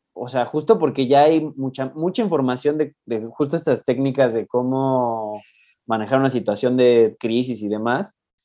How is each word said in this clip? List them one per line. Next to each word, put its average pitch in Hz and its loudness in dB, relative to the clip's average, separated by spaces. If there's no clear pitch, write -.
o 120 -10
sea, 123 -2
justo 156 2
porque 135 0
ya 139 6
hay 160 4
mucha, 131 -6
mucha 175 -4
información 147 0
de, 147 -2
de 113 -4
justo 143 -4
estas 139 -2
técnicas 131 0
de 107 -4
cómo 123 -2
manejar 110 0
una 135 2
situación 123 -2
de 120 4
crisis 120 -4
y 104 -4
demás, 117 -4